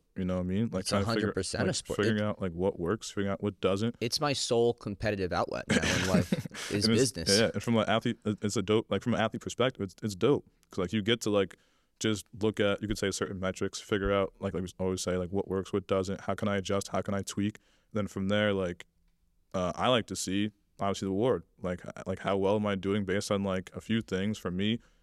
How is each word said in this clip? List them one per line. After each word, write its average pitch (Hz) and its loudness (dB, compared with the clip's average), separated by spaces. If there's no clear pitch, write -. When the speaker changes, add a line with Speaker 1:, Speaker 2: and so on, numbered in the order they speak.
Speaker 1:
you 92 -4
know 92 0
what 92 0
I - -2
mean? 95 0
Like, 92 -4
Speaker 2:
It's 90 -6
Speaker 1:
trying 101 2
to 107 0
figure, 117 0
Speaker 2:
a 104 2
hundred 98 -2
percent - -2
a 131 0
Speaker 1:
like, 175 0
Speaker 2:
sport. - -6
Speaker 1:
figuring 107 2
Speaker 2:
It 104 0
Speaker 1:
out, 107 -2
like, 95 -2
what 90 0
works, 90 -2
figuring 98 -2
out - -6
what 101 -2
doesn't. 98 2
Speaker 2:
It's 120 -2
my 147 0
sole 117 4
competitive 101 -2
outlet 87 -2
now - 4
in - 2
Speaker 1:
<laughs> - -
Speaker 2:
life, - 0
is 101 2
Speaker 1:
And 110 4
it's, 127 4
Speaker 2:
business. 98 2
Speaker 1:
yeah, 107 4
and 104 -4
from 117 2
an 104 4
athlete, 113 2
it, 107 0
it's 104 -2
a 104 2
dope, 107 2
like, 98 0
from 117 0
an 90 2
athlete 110 0
perspective, - -2
it's, 98 -6
it's 107 -4
dope. 113 4
'Cause, - -8
like, 92 -2
you 110 2
get 113 2
to, 107 -2
like, 98 0
just 110 0
look 107 2
at, 101 2
you 104 -2
could 104 -2
say 98 0
certain 95 -4
metrics, 95 -2
figure 98 0
out, 98 2
like, 98 -2
like 90 -2
we 92 -6
always 92 -2
say, 90 0
like, 90 -4
what 98 -2
works, 95 -4
what 98 -2
doesn't, 95 0
how - -4
can 104 -4
I 101 0
adjust, 98 -2
how 95 -2
can 101 -2
I 98 -2
tweak? 101 -4
Then 104 -2
from 98 -4
there, 104 4
like, 90 -2
uh, 90 0
I 95 0
like 123 4
to 95 -6
see, 101 0
obviously, 98 -2
the 95 0
reward. 101 2
Like, 90 -4
h-, - -12
like, 95 -4
how 98 0
well 98 4
am 107 0
I 101 2
doing 98 0
based 95 0
on, 101 2
like, 95 -2
a 92 -10
few 113 0
things 98 -2
for - -6
me? 104 0